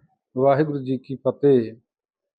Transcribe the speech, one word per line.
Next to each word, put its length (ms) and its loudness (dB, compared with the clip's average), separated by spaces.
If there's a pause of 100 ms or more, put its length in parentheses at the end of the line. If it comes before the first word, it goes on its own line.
(360)
ਵਾਹਿਗੁਰੂ 420 0
ਜੀ 200 -6
ਕੀ 200 -12
ਫਤਿਹ। 540 0 (680)